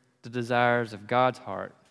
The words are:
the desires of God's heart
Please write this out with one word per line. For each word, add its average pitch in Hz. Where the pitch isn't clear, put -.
the 117
desires 120
of 104
God's 123
heart 98